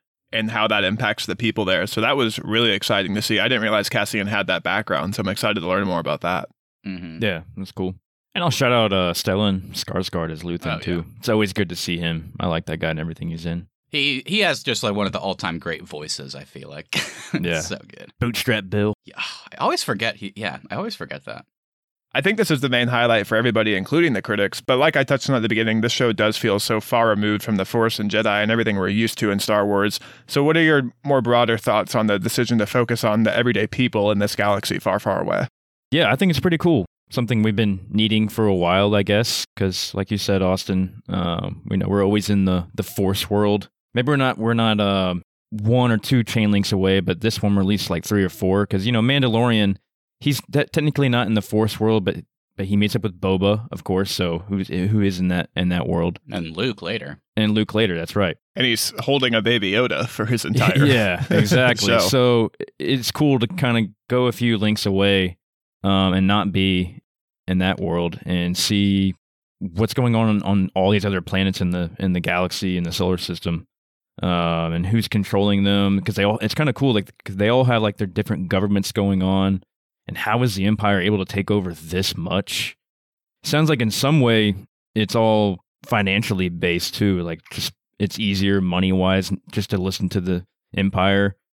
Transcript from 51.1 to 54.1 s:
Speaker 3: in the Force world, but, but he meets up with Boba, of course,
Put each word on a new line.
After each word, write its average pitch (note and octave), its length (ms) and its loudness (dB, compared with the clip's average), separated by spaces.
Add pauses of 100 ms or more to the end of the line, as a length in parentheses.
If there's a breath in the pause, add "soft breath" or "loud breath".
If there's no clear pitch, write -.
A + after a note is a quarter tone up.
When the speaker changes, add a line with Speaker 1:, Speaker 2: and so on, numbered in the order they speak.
Speaker 3:
in A2 60 0
the G#2 80 2
Force G#2+ 360 0
world, A2 260 2
but, F2+ 120 -2 (400)
but G2 100 -4
he G2+ 100 0
meets G#2 200 2
up F#2 80 -4
with F2+ 160 -8
Boba, G2 500 2
of - 140 -10
course, G2 260 0